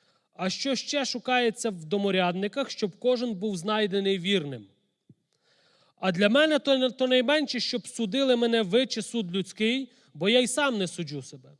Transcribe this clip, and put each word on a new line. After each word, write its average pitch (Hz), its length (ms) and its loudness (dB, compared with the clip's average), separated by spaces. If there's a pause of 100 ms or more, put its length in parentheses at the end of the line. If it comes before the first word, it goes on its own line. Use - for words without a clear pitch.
(340)
А 185 160 -4
що 269 240 -2
ще 277 300 -2
шукається 240 640 -2
в 170 140 -8
доморядниках, 196 840 0
щоб - 280 -6
кожен 247 360 0
був 196 220 -4
знайдений 196 600 0
вірним? 147 480 -2 (1300)
А 190 160 0
для 196 160 4
мене 294 300 4
то, 262 320 2
то 262 160 -2
найменше, 254 540 2
щоб - 280 -6
судили 247 480 0
мене 233 260 2
ви 220 240 2
чи 220 160 -6
суд 190 340 -4
людський, 226 560 -2 (220)
бо 160 140 -2
я 247 120 6
й 247 60 2
сам 277 320 0
не 190 80 0
суджу 147 360 -8
себе. 135 380 -20